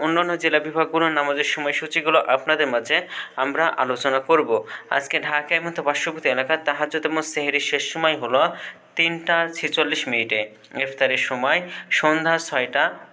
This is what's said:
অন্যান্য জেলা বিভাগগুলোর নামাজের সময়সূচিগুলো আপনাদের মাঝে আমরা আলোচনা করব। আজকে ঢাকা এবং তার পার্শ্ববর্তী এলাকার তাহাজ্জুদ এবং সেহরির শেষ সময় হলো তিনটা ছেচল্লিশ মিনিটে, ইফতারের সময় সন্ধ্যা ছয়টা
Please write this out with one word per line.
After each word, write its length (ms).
অন্যান্য 360
জেলা 220
বিভাগগুলোর 520
নামাজের 400
সময়সূচিগুলো 680
আপনাদের 400
মাঝে 280
আমরা 280
আলোচনা 440
করব। 300
আজকে 300
ঢাকা 360
এবং 160
তার 140
পার্শ্ববর্তী 420
এলাকার 360
তাহাজ্জুদ 420
এবং 160
সেহরির 460
শেষ 220
সময় 260
হলো 240
তিনটা 400
ছেচল্লিশ 540
মিনিটে, 320
ইফতারের 500
সময় 300
সন্ধ্যা 480
ছয়টা 460